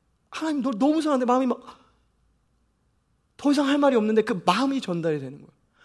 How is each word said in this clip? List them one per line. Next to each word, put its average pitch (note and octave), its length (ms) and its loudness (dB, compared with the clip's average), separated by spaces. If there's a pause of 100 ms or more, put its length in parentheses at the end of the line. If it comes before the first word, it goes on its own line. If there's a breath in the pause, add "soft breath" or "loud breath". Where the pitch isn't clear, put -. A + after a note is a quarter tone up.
(300)
"하나님, D4+ 320 -4
널 C4 160 -2
너무 D4+ 240 2
사랑하는데 C#4 220 0
마음이 B3+ 220 2
막," - 140 -2 (1800 loud breath)
더 C#4+ 160 0
이상 C#4+ 140 2
할 C#4+ 120 2
말이 C#4 180 4
없는데 G#3+ 260 2
그 G#3+ 220 -4
마음이 C4 360 0
전달이 E3 380 -4
되는 C3+ 200 -12
거예요. - 140 -20 (320 soft breath)